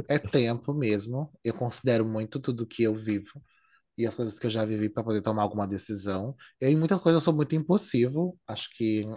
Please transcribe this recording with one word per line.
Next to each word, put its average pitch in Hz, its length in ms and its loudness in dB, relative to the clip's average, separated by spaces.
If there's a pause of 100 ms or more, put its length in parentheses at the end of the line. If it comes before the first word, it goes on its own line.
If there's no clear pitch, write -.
é 147 100 4
tempo 123 540 0
mesmo. 120 580 -2 (120)
Eu 117 100 -2
considero 117 520 2
muito 110 340 -4
tudo 120 280 -4
que - 160 -2
eu 110 120 2
vivo 110 460 -4 (560)
e 113 100 0
as 107 80 -4
coisas 110 240 -4
que - 80 -2
eu 110 40 0
já 110 140 0
vivi 107 240 0
pra 110 140 -4
poder 107 180 0
tomar 110 220 0
alguma 101 240 -2
decisão. 98 680 -4 (240)
Eu, 131 100 2
em 151 80 6
muitas 165 240 2
coisas, 165 200 6
eu - 40 0
sou 165 100 4
muito 147 200 0
impulsivo. 160 840 0 (100)
Acho - 280 -10
que 107 300 0 (120)